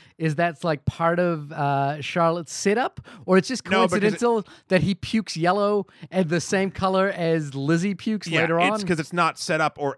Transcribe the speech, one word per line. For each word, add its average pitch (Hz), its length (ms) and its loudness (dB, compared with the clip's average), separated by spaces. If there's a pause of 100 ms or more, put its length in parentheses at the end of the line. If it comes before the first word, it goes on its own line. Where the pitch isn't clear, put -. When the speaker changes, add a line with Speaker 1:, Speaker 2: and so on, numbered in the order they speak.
(180)
Speaker 1:
is 160 180 -2
that's, 170 280 -2
like, 156 220 -2
part 170 340 0
of, 160 320 0
uh, 143 480 -2
Charlotte's 165 540 -2
setup, - 480 -2 (240)
or 185 120 6
it's 185 120 2
just 254 200 -6
Speaker 2:
No, 190 160 4
because 175 120 2
it - 40 2
Speaker 1:
coincidental 214 460 0 (220)
that 185 120 4
he 196 140 0
pukes - 400 -4
yellow 202 520 0 (220)
and 180 200 0
the 170 100 0
same 190 320 0
color 190 420 0
as 165 400 -2
Lizzie 165 420 0
pukes 214 300 -4
Speaker 2:
Yeah, 160 160 0
Speaker 1:
later 165 180 2
Speaker 2:
it's 208 220 2
Speaker 1:
on. 190 60 -6
Speaker 2:
'cause 170 140 0
it's 147 100 -8
not 170 260 0
set 160 220 -2
up 156 180 0
or 139 200 -4